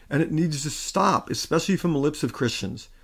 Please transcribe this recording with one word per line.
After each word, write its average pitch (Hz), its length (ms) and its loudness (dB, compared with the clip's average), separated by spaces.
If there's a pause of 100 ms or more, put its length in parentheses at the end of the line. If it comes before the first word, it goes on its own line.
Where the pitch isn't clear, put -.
and 143 120 2
it 165 100 0
needs 156 320 0
to 151 60 -4
stop, - 600 0
especially - 460 0
from 170 160 2
the 147 80 2
lips 147 240 0
of 123 100 0
Christians. 117 540 -2 (160)